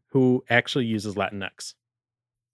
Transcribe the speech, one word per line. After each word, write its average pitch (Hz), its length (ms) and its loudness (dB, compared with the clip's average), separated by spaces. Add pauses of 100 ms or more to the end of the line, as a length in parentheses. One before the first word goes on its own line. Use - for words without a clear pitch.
who 127 420 4
actually 120 360 0
uses 107 300 -4
Latinx. 98 600 -6 (800)